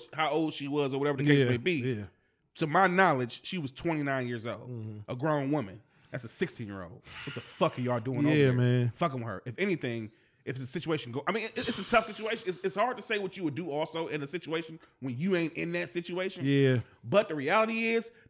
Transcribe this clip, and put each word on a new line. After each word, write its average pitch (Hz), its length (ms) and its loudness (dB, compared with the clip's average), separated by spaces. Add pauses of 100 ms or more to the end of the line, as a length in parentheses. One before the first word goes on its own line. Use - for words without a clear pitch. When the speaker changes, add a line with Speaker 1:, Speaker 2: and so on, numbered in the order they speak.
(120)
Speaker 1:
how 151 180 2
old 156 220 2
she 143 160 -6
was," 139 240 0
or 135 60 0
whatever 139 200 0
the 147 60 0
case 147 160 8
Speaker 2:
Yeah, 127 80 6
Speaker 1:
may 123 80 4
be. 131 180 0
Speaker 2:
yeah. 123 280 -2 (540)
Speaker 1:
To 160 100 -2
my 170 200 6
knowledge, 175 580 4
she - 120 -6
was 143 140 -4
twenty-nine 139 560 -2
years 120 200 -4
old, 113 220 -8
Speaker 2:
Mm-hmm. 110 300 -10 (120)
Speaker 1:
a 127 60 -6
grown 143 360 0
woman. 107 280 -2 (300)
That's 127 140 -8
a 117 40 -10
sixteen-year-old. 98 720 -8 (240)
What - 100 -10
the 120 60 -10
fuck - 380 -2
are - 40 -2
y'all 123 180 0
doing 135 260 0
over 151 80 4
Speaker 2:
Yeah, 147 120 6
Speaker 1:
there? 131 80 6
Speaker 2:
man. 123 420 4
Speaker 1:
Fucking 135 240 -2
with 113 80 -8
her. 95 180 -8
If 120 120 -8
anything, 127 520 -2 (340)
if 120 120 -6
the 131 100 -8
situation 151 460 -4
go, 135 160 -6
I 180 40 2
mean, 214 120 -2
it, 233 240 -6
it's 233 100 -4
a 196 60 -6
tough 226 220 4
situation. 214 420 -6
It's, 180 160 -4
it's 190 100 -4
hard 240 220 0
to 208 60 -12
say 214 160 -2
what 190 180 -6
you 190 80 -6
would 147 100 -2
do 160 160 -6
also 160 380 -4
in 147 140 -4
a 139 40 -6
situation 160 540 -6 (200)
when 127 180 -4
you 180 180 2
ain't 165 160 0
in 165 200 -4
that 170 180 -4
situation. 175 560 -4
Speaker 2:
Yeah. 139 320 6 (260)
Speaker 1:
But 190 240 4
the 160 60 -4
reality 220 600 2
is, 226 160 0 (200)